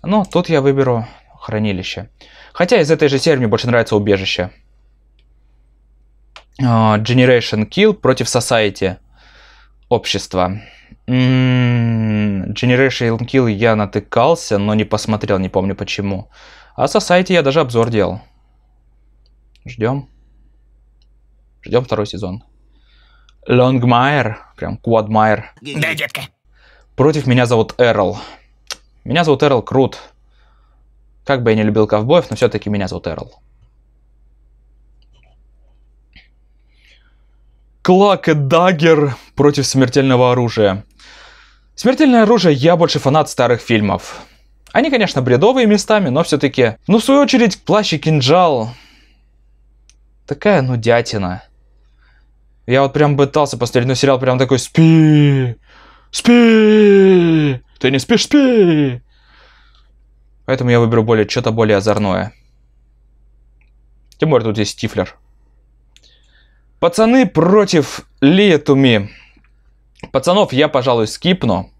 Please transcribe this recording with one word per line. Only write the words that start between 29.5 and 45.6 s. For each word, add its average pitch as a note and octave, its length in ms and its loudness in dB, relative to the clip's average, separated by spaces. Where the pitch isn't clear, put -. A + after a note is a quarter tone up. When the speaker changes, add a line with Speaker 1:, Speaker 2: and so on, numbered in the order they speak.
Speaker 1:
крут. - 360 -2
Как C3+ 180 -4
бы A2+ 80 0
я A2 60 2
не A2 80 0
любил G#2+ 220 0
ковбоев, A#2 440 0
но G#2+ 60 -8
всё-таки G#2+ 340 -2
«Меня G2+ 180 -6
зовут F2 200 -10
Эрл». - 260 -12
Клак F#3 460 2
и D#3+ 60 2
Даггер D3+ 840 0
против C#3+ 320 0
«Смертельного C3 640 2
оружия». A2 520 -2
«Смертельное B3+ 480 2
оружие» G3 320 2
я D#3 220 2
больше D#3+ 240 0
фанат D3+ 280 0
старых A#2+ 320 0
фильмов. G#2 600 -4
Они, C#4 160 0
конечно, G#3+ 320 -2
бредовые F#3 460 2